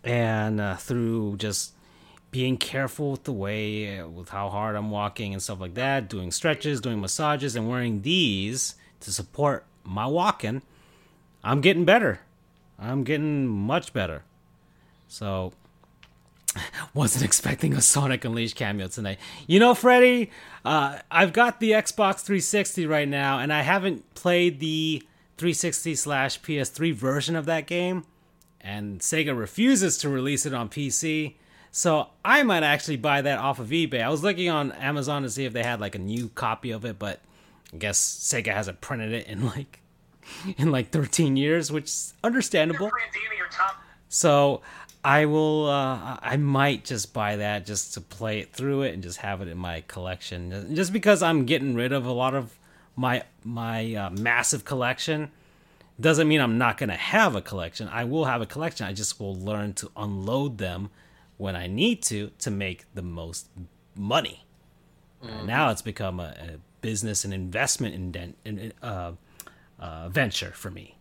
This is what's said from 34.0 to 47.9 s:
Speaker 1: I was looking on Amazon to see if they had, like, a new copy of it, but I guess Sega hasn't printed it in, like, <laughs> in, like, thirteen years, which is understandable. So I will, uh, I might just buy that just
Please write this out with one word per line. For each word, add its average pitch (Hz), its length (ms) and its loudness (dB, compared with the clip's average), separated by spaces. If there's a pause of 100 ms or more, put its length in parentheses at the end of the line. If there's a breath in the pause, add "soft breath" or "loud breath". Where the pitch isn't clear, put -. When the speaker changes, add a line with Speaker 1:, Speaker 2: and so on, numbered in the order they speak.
Speaker 1:
I 123 80 0
was 156 120 0
looking 180 280 0
on 147 220 0
Amazon 143 500 -2
to 123 80 -4
see 131 160 -4
if 113 80 -6
they 120 80 0
had, 117 180 -2
like, 101 140 -4
a 104 40 -6
new 107 300 -4
copy 117 420 -4
of 107 140 -8
it, 107 140 -8
but 98 220 -6 (520 soft breath)
I - 60 -14
guess 101 200 -2
Sega - 540 -2
hasn't 95 300 -2
printed 113 320 -4
it 117 120 -6
in, 104 200 -4
like, - 340 -8 (360)
<laughs> - 420 -12
in, 151 120 4
like, 127 200 0
thirteen 143 480 2
years, 147 340 2
which 151 140 -4
is - 360 -8
understandable. 202 680 2 (1200 loud breath)
So 143 500 4 (420 loud breath)
I 143 220 6
will, 151 420 4
uh, 131 540 0
I 131 160 -2
might 143 480 4
just - 300 -6
buy 107 220 0
that 104 280 -2
just 101 300 -6